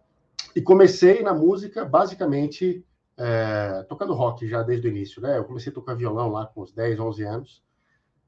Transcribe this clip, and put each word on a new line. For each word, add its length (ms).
E 60
comecei 600
na 140
música, 500
basicamente, 1000
é, 720
tocando 280
rock 320
já 160
desde 240
o 20
início, 320
né? 160
Eu 80
comecei 260
a 40
tocar 180
violão 380
lá 160
com 160
uns 80
dez, 280
onze 220
anos. 420